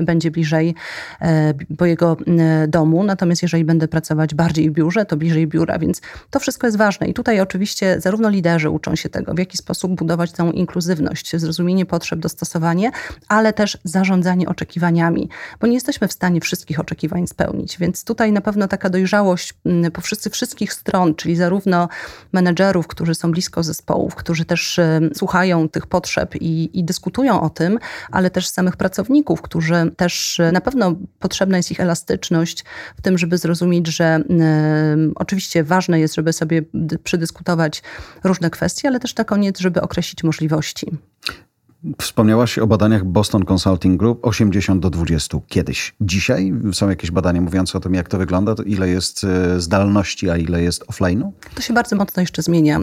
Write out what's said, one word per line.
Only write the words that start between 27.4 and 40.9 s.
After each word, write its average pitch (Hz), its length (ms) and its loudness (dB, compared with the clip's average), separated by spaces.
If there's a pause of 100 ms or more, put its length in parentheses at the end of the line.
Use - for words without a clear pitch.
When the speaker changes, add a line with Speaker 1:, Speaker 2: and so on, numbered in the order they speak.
Speaker 1:
o 156 80 0
tym, 185 300 0 (320)
ale 185 180 2
też 185 180 -2
samych 185 300 -2
pracowników, 196 640 0
którzy 165 560 0
też, - 420 -2
e, 165 120 4
na 180 100 2
pewno 214 340 0 (240)
potrzebna 190 380 0
jest 175 140 0
ich - 80 -6
elastyczność 170 840 -2 (320)
w - 40 -14
tym, 185 160 2
żeby 175 200 0
zrozumieć, 170 500 2
że, 165 180 0
em, 156 1120 4
oczywiście 185 480 -2
ważne 175 360 2
jest, 156 160 0
żeby 160 180 0
sobie 160 280 0 (120)
d-, 160 240 -4
przedyskutować 165 840 -2 (400)
różne 175 260 0
kwestie, - 380 -2
ale 247 120 0
też - 160 -8
na 226 80 0
koniec, 202 360 0
żeby 180 220 0
określić - 420 -4
możliwości. 156 680 -2 (1120)